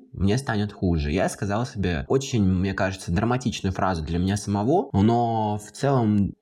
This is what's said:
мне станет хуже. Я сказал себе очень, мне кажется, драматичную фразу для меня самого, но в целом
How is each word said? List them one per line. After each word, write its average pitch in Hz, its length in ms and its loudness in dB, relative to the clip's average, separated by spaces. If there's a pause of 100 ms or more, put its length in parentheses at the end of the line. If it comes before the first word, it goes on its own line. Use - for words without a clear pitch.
(140)
мне 98 240 0
станет 104 360 -2
хуже. 80 380 0
Я 92 180 0
сказал 107 360 -4
себе 90 420 -4
очень, 127 360 0
мне 92 300 2
кажется, 95 380 -4
драматичную 110 600 0
фразу 92 300 -2
для 80 160 -4
меня 95 180 0
самого, 104 560 0
но 110 640 2
в 101 140 -12
целом 110 720 2